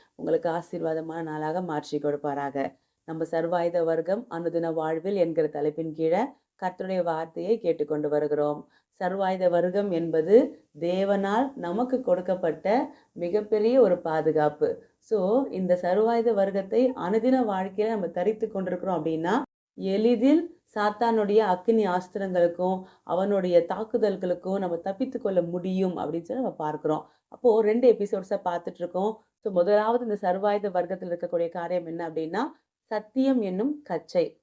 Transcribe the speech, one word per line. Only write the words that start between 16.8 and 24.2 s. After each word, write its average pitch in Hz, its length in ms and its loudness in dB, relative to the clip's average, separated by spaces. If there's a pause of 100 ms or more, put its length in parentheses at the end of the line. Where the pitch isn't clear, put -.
அனுதின 226 520 2
வாழ்க்கையில 196 440 -2
நம்ம 202 200 -2
தரித்து 208 420 -2
கொண்டிருக்கிறோம் 180 540 -4
அப்படின்னா, 160 280 -2 (420)
எளிதில் 233 840 2 (140)
சாத்தானுடைய 208 640 2
அக்கினி 214 500 4
ஆஸ்திரங்களுக்கும் 180 960 0 (200)
அவனுடைய 185 680 2
தாக்குதல்களுக்கும் 190 880 -2